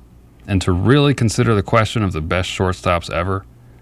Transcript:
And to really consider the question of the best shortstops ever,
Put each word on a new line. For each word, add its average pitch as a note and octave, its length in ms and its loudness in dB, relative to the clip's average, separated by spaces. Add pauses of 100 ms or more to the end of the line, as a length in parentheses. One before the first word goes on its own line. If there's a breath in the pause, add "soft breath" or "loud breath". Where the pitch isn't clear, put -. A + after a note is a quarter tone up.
(480)
And G2 140 0
to F#2+ 100 0
really C3 420 4
consider A#2 400 0
the G2+ 80 2
question A2 420 0
of F2+ 100 -2
the E2 80 -4
best F2+ 280 -2
shortstops F#2 600 -2
ever, F#2+ 340 -4 (360 soft breath)